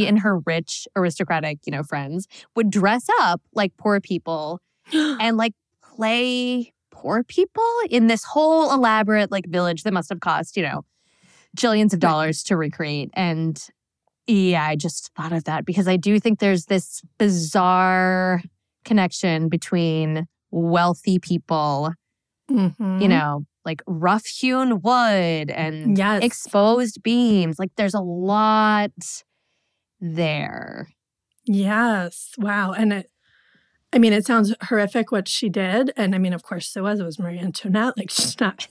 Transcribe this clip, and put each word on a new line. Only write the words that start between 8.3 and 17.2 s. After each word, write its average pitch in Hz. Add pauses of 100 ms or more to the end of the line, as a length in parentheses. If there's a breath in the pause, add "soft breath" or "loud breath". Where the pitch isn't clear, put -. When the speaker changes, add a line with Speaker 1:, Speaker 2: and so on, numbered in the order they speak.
Speaker 2:
elaborate, 220
like, 196
village 175
that 214
must 175
have 175
cost, 165
you 190
know, 143 (720 soft breath)
jillions 214
of 185
Speaker 1:
Right. 170
Speaker 2:
dollars 156
to -
recreate. 147
And 160 (640)
yeah, 185
I 156
just -
thought 160
of 160
that 156
because 180
I 185
do 202
think 220
there's 196
this - (160)
bizarre 185 (440)